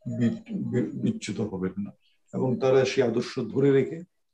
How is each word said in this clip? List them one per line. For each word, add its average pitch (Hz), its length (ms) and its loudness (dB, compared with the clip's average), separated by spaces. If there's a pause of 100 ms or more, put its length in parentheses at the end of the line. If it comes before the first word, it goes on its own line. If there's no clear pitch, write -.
(200)
বি-, 123 380 -2
বি-, 123 360 -2
বিচ্যুত 113 460 -4
হবেন 92 440 -4
না 98 80 -10 (420)
এবং 123 260 0
তারা 131 260 4
সেই 127 180 2
আদর্শ 117 360 -2
ধরে 139 320 2
রেখে 143 320 2 (300)